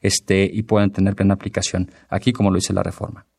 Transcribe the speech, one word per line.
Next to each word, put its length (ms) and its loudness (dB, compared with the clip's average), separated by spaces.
este, 520 0
y 120 -4
pueden 260 2
tener 240 0
plena 200 2
aplicación 580 -4
aquí, 240 -2
como 180 2
lo 60 2
dice 160 -2
la 100 0
reforma. 440 -8